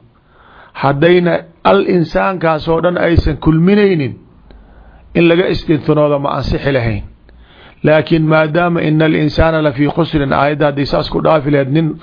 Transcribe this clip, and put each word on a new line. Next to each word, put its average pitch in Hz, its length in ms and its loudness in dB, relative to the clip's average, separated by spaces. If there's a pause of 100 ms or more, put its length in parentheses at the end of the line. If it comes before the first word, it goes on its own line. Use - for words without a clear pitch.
(720)
Haddayna 170 600 2 (320)
al-insaankaas 180 1040 0
oo 165 120 0
dhan 175 180 -2
aysan 170 380 0
kulminaynin, 170 800 2 (1000)
in 170 140 2
laga 170 200 2
istintinoodo 147 720 0
ma 143 200 -4
ansixi 139 340 -4
lahayn. 113 300 -2 (800)
Laakiin 156 400 2
maadaama 160 600 0
"Inna 156 220 0
al-insaana 160 580 0
la 147 100 0
fii 143 160 -2
khusrin," 147 440 -2
aayadda 147 340 0
haddii 143 200 -2
saas 165 240 -4
ku - 120 -4
dhaafi 151 280 2
lahayd, 139 220 0
nin 160 140 0 (160)